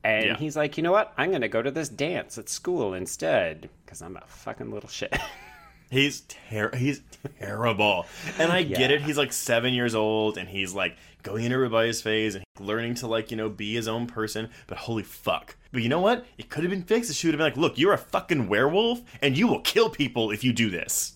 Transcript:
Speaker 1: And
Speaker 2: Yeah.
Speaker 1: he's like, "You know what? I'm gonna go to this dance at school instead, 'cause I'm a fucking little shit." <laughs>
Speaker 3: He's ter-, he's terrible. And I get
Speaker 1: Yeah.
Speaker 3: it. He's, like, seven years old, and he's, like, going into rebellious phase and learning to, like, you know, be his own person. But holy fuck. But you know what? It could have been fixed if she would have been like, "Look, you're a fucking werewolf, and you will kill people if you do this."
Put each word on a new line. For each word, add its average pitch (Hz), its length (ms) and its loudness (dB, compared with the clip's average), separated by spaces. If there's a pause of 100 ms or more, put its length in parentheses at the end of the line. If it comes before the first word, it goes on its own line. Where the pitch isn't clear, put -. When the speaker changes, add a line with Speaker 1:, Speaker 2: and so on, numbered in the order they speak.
Speaker 1:
And 110 220 4
Speaker 2:
Yeah. 92 100 2
Speaker 1:
he's 151 200 -4
like, 151 200 0
"You 156 60 0
know 170 100 2
what? 214 240 2
I'm 151 160 0
gonna 123 160 0
go 113 140 0
to 135 80 0
this 151 180 -4
dance 139 500 -4
at 104 100 -12
school 131 460 -2
instead, 92 760 -2 (180)
'cause - 160 -18
I'm 87 140 -14
a - 100 -16
fucking - 440 -12
little 104 200 -12
shit." - 240 -6
<laughs> - 340 -8 (420)
Speaker 3:
He's 139 320 2
ter-, - 540 -4
he's 135 240 -2 (400)
terrible. 104 680 2 (320)
And 165 140 4
I 180 100 4
get 143 160 -2 (120)
Speaker 1:
Yeah. 147 60 8
Speaker 3:
it. 143 60 -2
He's, 147 160 -2
like, 139 140 0
seven 123 420 2
years 120 200 0
old, 110 440 2
and 90 100 -8
he's, 95 240 -6
like, 92 240 -2 (280)
going 110 200 -4
into 123 140 2
rebellious 113 420 2
phase 110 360 0
and 92 80 -12 (160)
learning 117 340 -2
to, 120 140 -8
like, 113 240 -2
you 113 40 -6
know, 110 120 -2
be 104 260 -6
his 110 140 -2
own 117 180 -2
person. 110 420 -4 (200)
But 90 100 -10
holy 113 240 -4
fuck. - 540 -6 (160)
But 123 100 -2
you 117 60 0
know 156 120 2
what? 240 240 2 (140)
It - 100 -14
could 151 160 -4
have 180 60 0
been 190 140 -4
fixed 233 260 0
if 135 60 -4
she 170 100 -2
would 156 80 4
have 147 40 -2
been 156 80 4
like, 127 100 0
"Look, 156 220 2
you're 185 140 6
a 156 60 4
fucking - 500 0
werewolf, 175 520 4 (200)
and 135 160 4
you 220 120 6
will 151 120 2
kill - 300 2
people 120 400 0
if 104 140 -4
you 127 80 4
do 110 180 2
this." - 460 -4